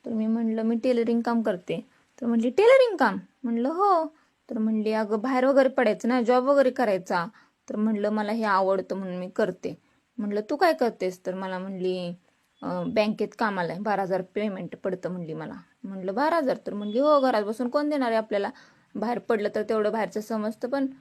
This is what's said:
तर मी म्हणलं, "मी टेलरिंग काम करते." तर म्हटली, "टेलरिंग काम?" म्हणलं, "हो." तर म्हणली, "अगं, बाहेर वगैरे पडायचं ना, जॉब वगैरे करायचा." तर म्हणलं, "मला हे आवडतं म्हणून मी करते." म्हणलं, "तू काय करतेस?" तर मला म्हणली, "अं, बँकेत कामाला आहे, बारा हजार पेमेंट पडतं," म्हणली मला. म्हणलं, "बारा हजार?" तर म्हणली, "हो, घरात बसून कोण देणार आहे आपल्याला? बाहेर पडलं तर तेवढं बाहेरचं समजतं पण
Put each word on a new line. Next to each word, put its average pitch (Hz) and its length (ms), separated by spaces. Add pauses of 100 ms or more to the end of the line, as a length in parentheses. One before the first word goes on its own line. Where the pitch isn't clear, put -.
तर 240 80
मी 220 160
म्हणलं, 226 360
"मी 226 180
टेलरिंग 233 400
काम 233 200
करते." 185 380 (420)
तर 240 40
म्हटली, 233 260
"टेलरिंग 466 440
काम?" 202 220 (240)
म्हणलं, 233 280
"हो." 349 340 (440)
तर 226 100
म्हणली, 220 360
"अगं, 214 260
बाहेर 254 260
वगैरे 269 260
पडायचं 226 360
ना, 254 140
जॉब 247 240
वगैरे 277 260
करायचा." 190 520 (440)
तर - 100
म्हणलं, 214 340
"मला 214 200
हे 226 180
आवडतं 190 460
म्हणून 185 220
मी 180 180
करते." 185 380 (440)
म्हणलं, 208 220 (100)
"तू 294 60
काय 330 200
करतेस?" 190 500
तर 185 100
मला 190 220
म्हणली, 185 380 (680)
"अं, 180 320
बँकेत 214 440
कामाला 185 340
आहे, 180 100
बारा 202 200
हजार 185 200 (120)
पेमेंट 196 420
पडतं," 180 340
म्हणली 170 240
मला. 156 200 (300)
म्हणलं, 190 300
"बारा 302 220
हजार?" 254 200 (100)
तर 190 80
म्हणली, 208 260
"हो, 294 200
घरात 247 240
बसून 226 260
कोण 294 180
देणार 277 200
आहे 226 100
आपल्याला? 214 320 (440)
बाहेर 214 260
पडलं 208 340
तर 214 80
तेवढं 208 300
बाहेरचं 214 300
समजतं 220 460
पण 269 180 (140)